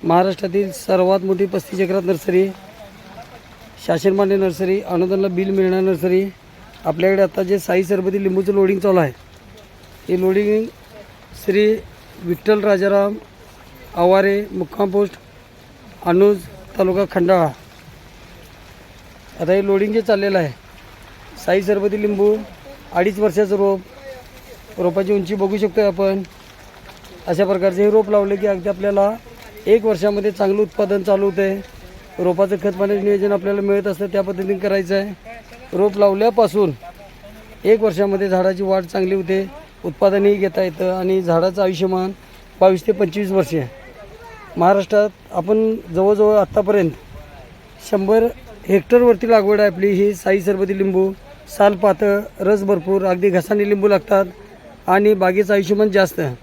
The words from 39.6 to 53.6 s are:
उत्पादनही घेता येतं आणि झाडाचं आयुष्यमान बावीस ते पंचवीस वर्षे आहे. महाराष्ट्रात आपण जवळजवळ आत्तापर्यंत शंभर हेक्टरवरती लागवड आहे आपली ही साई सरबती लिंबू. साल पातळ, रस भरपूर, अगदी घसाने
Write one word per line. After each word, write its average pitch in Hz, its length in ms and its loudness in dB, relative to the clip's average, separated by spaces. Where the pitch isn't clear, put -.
उत्पादनही 202 500 2
घेता 190 280 -2
येतं 185 300 -4
आणि 185 280 0
झाडाचं 175 400 0
आयुष्यमान 185 500 -2
बावीस 190 280 4
ते 220 40 0
पंचवीस 190 400 -2
वर्षे 165 280 0
आहे. 123 100 -6
महाराष्ट्रात 202 520 2
आपण 214 440 0
जवळजवळ 208 440 2
आत्तापर्यंत 196 540 0
शंभर 214 380 2
हेक्टरवरती 233 600 4
लागवड 208 300 4
आहे 208 120 4
आपली 185 200 0
ही 202 240 2
साई 190 260 0
सरबती 190 360 -2
लिंबू. 190 340 0
साल 208 260 4
पातळ, 202 440 2
रस 202 240 2
भरपूर, 190 420 0
अगदी 185 240 0
घसाने 202 400 0